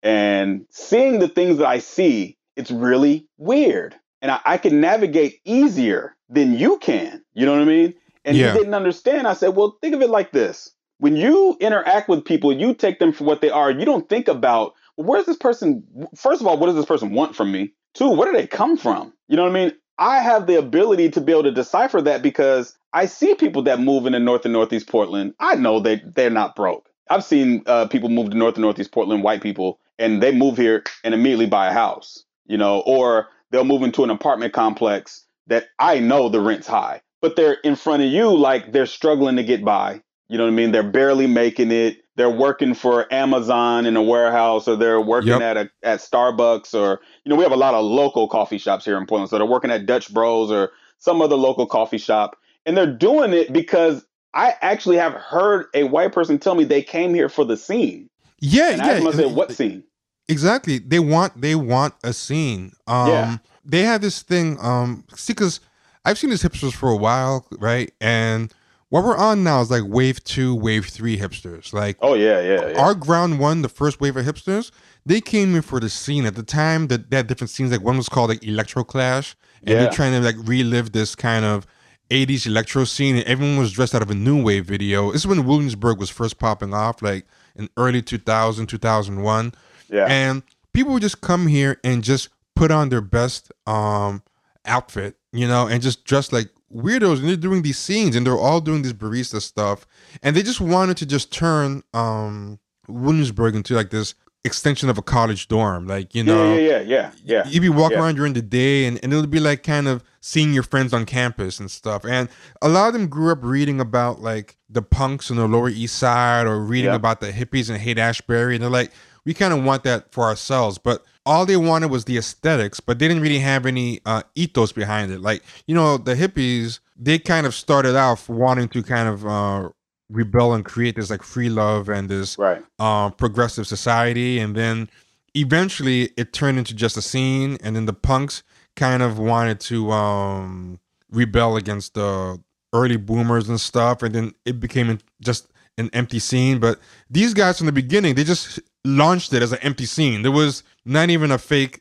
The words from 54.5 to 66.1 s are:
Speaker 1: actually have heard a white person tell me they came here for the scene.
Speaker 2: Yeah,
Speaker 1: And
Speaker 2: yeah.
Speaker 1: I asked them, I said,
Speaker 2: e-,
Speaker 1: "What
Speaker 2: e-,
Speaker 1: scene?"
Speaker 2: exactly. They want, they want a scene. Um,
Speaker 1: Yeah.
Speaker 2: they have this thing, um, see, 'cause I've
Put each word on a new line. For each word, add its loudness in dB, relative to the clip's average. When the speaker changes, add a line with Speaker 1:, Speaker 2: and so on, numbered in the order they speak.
Speaker 1:
actually 2
have 0
heard 0
a 2
white 0
person 0
tell 0
me 4
they 2
came -2
here 2
for 0
the -2
scene. -4
Speaker 2:
Yeah, 2
Speaker 1:
And -2
Speaker 2:
yeah. 0
Speaker 1:
I 4
asked 2
them, 2
I 2
said, 2
Speaker 2:
e-, -8
Speaker 1:
"What 0
Speaker 2:
e-, -10
Speaker 1:
scene?" -4
Speaker 2:
exactly. 0
They 0
want, 0
they 0
want 0
a -4
scene. -6
Um, 2
Speaker 1:
Yeah. 0
Speaker 2:
they 0
have 2
this -4
thing, -2
um, -2
see, -8
'cause -2
I've 0